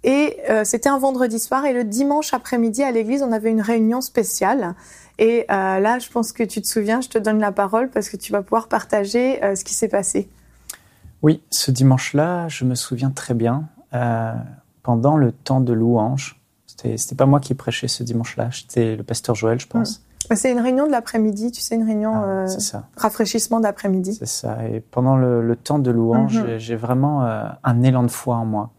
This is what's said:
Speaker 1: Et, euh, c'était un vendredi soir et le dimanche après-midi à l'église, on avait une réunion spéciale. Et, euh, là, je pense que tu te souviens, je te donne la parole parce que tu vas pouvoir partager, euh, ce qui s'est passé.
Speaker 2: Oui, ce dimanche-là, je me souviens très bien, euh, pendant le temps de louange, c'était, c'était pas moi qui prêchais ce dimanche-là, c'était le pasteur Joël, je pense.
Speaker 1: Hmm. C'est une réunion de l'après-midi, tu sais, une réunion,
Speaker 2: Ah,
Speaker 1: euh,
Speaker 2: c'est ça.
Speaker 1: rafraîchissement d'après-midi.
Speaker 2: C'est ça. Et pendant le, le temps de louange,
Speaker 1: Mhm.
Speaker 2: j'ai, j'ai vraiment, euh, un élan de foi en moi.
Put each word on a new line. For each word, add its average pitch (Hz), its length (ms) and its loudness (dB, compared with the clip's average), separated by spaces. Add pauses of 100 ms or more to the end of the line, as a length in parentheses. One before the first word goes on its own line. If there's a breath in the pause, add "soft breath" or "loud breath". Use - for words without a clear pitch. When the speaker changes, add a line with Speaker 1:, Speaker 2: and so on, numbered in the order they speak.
Speaker 1:
Et, 277 320 2 (120)
euh, 220 140 2
c'était 226 260 0
un 277 80 2
vendredi 254 420 0
soir 262 260 -2
et 269 80 2
le 240 100 0
dimanche 277 500 0
après-midi 233 500 0
à 269 80 0
l'église, 226 300 0
on 240 120 0
avait 220 180 0
une 220 100 2
réunion 226 380 2
spéciale. 208 760 0 (440 loud breath)
Et, 226 320 4
euh, 190 280 2
là, 226 200 2
je 240 100 -12
pense 226 220 -2
que - 120 -2
tu 220 180 -4
te - 60 -6
souviens, 220 340 0
je 254 80 -8
te - 100 -2
donne 214 200 2
la 208 120 2
parole 214 380 0
parce 202 200 -4
que 190 80 -10
tu - 140 -10
vas 202 100 0
pouvoir 226 260 0
partager, 226 760 0
euh, 196 120 2
ce - 80 -8
qui - 120 -8
s'est 220 140 0
passé. 196 380 -2 (920 loud breath)
Speaker 2:
Oui, 156 300 4
ce - 200 -2
dimanche-là, 143 760 2
je 135 180 -6
me 127 80 2
souviens 127 380 -4
très 135 240 -6
bien, 120 340 0 (240)
euh, 113 400 -2 (480)
pendant 123 340 2
le 131 160 4
temps 131 300 -2
de 120 120 2
louange, 117 680 0 (240)
c'était, 113 320 -8
c'était - 180 -8
pas 135 120 4
moi 139 120 6
qui 135 140 -4
prêchais - 340 -6
ce - 160 -6
dimanche-là, 117 480 -4
c'était 113 440 -2
le 107 80 -10
pasteur 117 320 -4
Joël, 113 240 0
je - 80 -12
pense. 226 320 -2
Speaker 1:
Hmm. - 360 -4
C'est 254 160 0
une 240 100 0
réunion 254 260 2
de 294 40 0
l'après-midi, 226 600 -2
tu - 100 -16
sais, - 140 -4
une 226 100 0
réunion, 220 300 -2
Speaker 2:
Ah, 214 100 -2
Speaker 1:
euh, 190 220 -2
Speaker 2:
c'est 190 140 -6
ça. - 340 -8
Speaker 1:
rafraîchissement 220 640 0
d'après-midi. 202 560 0
Speaker 2:
C'est - 100 -12
ça. 113 320 -6 (100)
Et 113 120 -4
pendant 127 380 2
le, 123 280 2
le 117 120 2
temps 147 220 -2
de 127 120 2
louange, 117 480 4
Speaker 1:
Mhm. 214 80 -2
Speaker 2:
j'ai, 113 120 -4
j'ai 113 180 -6
vraiment, 131 480 0
euh, 110 180 -2 (200)
un 123 200 2
élan 127 200 4
de 117 80 0
foi 120 260 -2
en 113 80 -2
moi. 107 340 -4